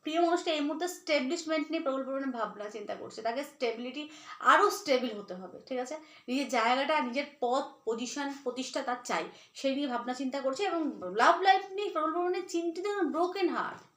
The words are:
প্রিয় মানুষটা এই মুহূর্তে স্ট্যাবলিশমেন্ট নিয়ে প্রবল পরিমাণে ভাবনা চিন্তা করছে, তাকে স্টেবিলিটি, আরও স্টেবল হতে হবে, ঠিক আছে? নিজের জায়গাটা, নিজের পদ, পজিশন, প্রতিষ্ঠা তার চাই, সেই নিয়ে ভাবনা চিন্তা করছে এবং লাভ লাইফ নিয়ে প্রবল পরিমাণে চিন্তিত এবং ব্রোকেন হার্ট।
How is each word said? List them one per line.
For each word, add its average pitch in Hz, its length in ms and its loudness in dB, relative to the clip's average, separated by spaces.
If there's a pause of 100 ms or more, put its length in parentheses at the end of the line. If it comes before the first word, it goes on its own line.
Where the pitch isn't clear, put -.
প্রিয় 320 200 0
মানুষটা 339 300 2
এই 302 100 0
মুহূর্তে 320 260 -2
স্ট্যাবলিশমেন্ট 311 840 -2
নিয়ে 320 120 -2
প্রবল 269 200 -2
পরিমাণে 269 280 -4
ভাবনা 208 380 -6
চিন্তা 208 260 -8
করছে, 196 260 -12
তাকে 233 220 -2
স্টেবিলিটি, 254 680 -6 (300)
আরও 320 320 8
স্টেবল 247 480 0
হতে 196 140 -10
হবে, 185 320 -12
ঠিক 254 140 -4
আছে? 262 160 -6 (320)
নিজের 254 220 0
জায়গাটা, 269 520 4
নিজের 254 240 -2 (140)
পদ, 254 240 2 (220)
পজিশন, 247 480 -4 (100)
প্রতিষ্ঠা 254 400 -4
তার 240 200 -2
চাই, 160 260 -4 (240)
সেই 269 220 0
নিয়ে 285 120 -2
ভাবনা 240 260 -4
চিন্তা 269 280 -4
করছে 269 220 -2
এবং 339 180 0 (340)
লাভ 320 260 6
লাইফ 381 300 6
নিয়ে 392 180 -4
প্রবল 320 240 0
পরিমাণে 359 280 0
চিন্তিত 339 440 -4
এবং 403 260 0
ব্রোকেন 359 380 0
হার্ট। - 320 -4 (160)